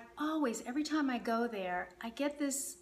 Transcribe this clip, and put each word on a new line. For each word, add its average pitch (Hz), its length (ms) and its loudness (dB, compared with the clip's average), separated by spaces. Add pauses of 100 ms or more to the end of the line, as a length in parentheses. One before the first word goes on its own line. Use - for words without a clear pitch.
(180)
always, 302 480 2
every 262 180 0
time 294 280 2
I 233 80 0
go 233 280 2
there, 185 420 -2 (120)
I 233 80 -4
get 285 300 0
this 277 420 -2